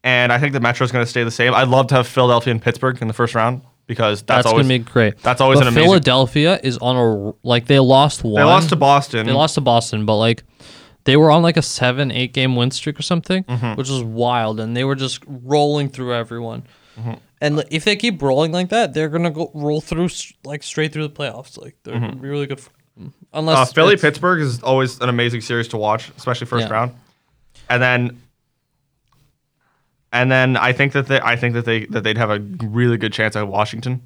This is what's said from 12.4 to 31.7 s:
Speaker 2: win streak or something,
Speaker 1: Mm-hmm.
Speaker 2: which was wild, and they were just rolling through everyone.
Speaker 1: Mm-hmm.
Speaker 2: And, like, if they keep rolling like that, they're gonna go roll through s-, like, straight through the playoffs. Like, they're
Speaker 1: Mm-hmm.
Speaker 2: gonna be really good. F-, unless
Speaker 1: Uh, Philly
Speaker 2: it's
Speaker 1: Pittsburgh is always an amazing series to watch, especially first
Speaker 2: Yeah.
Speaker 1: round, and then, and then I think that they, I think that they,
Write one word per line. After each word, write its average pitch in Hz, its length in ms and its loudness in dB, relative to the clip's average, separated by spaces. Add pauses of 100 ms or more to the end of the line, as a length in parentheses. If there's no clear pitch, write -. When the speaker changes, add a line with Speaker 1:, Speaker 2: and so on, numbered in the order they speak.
Speaker 2:
win 123 160 0
streak - 280 -8
or - 40 -10
something, 185 400 -2
Speaker 1:
Mm-hmm. 117 320 -4
Speaker 2:
which 131 140 -6
was 131 140 -4
wild, 113 560 -2
and 113 180 -4
they 127 60 -2
were 135 120 -2
just 131 320 -8
rolling 143 600 -2
through 123 240 -8
everyone. 117 500 -8 (360)
Speaker 1:
Mm-hmm. 117 140 -8 (280)
Speaker 2:
And, 147 160 -2
like, 147 140 -4
if 156 120 -6
they 208 120 0
keep 202 260 -4
rolling 139 300 0
like 180 180 -4
that, 214 240 -2
they're 156 160 -2
gonna 170 220 -2
go 151 220 -8
roll 151 280 -4
through 170 240 -4
s-, - 260 -10 (120)
like, 143 200 -12
straight 156 300 -6
through 156 140 -6
the 147 60 -14
playoffs. 127 480 -12
Like, - 220 -20
they're 110 120 -12
Speaker 1:
Mm-hmm. 120 100 -4
Speaker 2:
gonna 131 160 -12
be 139 80 -12
really 143 180 -6
good. 135 120 -10
F-, - 100 -20 (640)
unless 156 240 0
Speaker 1:
Uh, 127 160 4
Philly 175 200 4
Speaker 2:
it's - 80 0
Speaker 1:
Pittsburgh 165 400 0
is 123 220 -4
always 131 380 0
an 123 80 -2
amazing 120 320 -2
series 117 280 -4
to 117 80 -8
watch, 107 400 -4
especially 120 300 -6
first 117 200 -4
Speaker 2:
Yeah. 110 60 -6
Speaker 1:
round, 120 180 -2 (760)
and 123 120 2
then, 123 400 0 (1900)
and 123 160 2
then 127 280 2
I 123 160 2
think 139 200 0
that 135 140 -2
they, 135 140 0
I 117 160 0
think 120 160 -2
that 120 120 -4
they, 113 200 -2